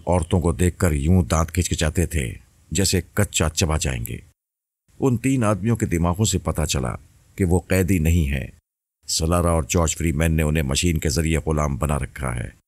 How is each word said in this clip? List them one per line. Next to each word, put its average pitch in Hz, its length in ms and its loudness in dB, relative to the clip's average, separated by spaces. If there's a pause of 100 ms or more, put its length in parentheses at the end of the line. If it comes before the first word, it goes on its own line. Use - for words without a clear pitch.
औरतों 85 340 0
को 80 120 0
देखकर 85 400 0
यूं 78 300 4
दांत 82 260 0
खिचखिचाते 80 580 -2
थे, 62 300 -4 (360)
जैसे 92 300 0 (140)
कच्चा 92 320 0
चबा 78 280 0
जाएंगे। 60 460 -4 (800)
उन 127 160 2
तीन 135 260 0
आदमियों 107 320 2
के 101 100 -2
दिमागों 87 400 0
से 95 120 0
पता 80 280 -2
चला 64 240 -2 (480)
कि 98 60 0
वो 87 160 4
कैदी 92 400 0
नहीं 82 260 4
है। 67 280 -4 (540)
सलारा 85 440 0
और 82 140 0
जॉर्ज 82 300 0
फ्रीमैन 80 380 0
ने 78 100 2
उन्हें 76 200 0
मशीन 78 360 0
के 82 100 -2
जरिए 80 280 0
गुलाम 73 400 -2
बना 71 200 -2
रखा 64 320 -8
है। 60 260 -8 (120)